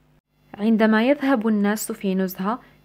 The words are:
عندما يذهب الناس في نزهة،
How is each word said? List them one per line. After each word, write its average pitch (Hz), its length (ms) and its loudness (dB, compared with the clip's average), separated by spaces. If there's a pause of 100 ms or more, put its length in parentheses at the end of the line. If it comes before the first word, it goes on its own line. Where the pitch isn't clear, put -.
(580)
عندما 220 460 2
يذهب 269 440 0
الناس 208 440 0
في 196 240 -4
نزهة، 190 440 -4 (260)